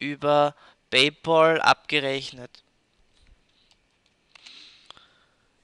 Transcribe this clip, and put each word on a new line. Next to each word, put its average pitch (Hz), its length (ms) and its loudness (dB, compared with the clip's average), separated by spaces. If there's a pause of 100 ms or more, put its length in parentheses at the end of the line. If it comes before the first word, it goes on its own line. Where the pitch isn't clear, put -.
über 147 560 -2 (340)
PayPal 160 680 2
abgerechnet. 135 920 -4 (3250)